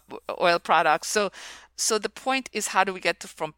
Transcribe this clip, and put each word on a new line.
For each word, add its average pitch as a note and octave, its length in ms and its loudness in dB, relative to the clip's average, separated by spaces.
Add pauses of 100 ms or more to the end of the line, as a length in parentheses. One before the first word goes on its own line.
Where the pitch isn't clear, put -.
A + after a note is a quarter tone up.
w-, - 100 -12 (220)
oil F3 180 4
products. E3 480 2
So, G3+ 240 0 (440)
so - 220 0
the G#3+ 120 -4
point C4 440 -4
is, G#3+ 140 -4
how F#3+ 160 2
do G3 100 -2
we F#3 60 -10
get F3 220 0
to, G3 60 -14
from D#3 300 -8